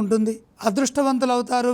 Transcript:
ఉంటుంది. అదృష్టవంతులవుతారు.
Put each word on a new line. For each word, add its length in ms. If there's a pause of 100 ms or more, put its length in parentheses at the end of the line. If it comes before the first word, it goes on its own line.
ఉంటుంది. 340 (340)
అదృష్టవంతులవుతారు. 1040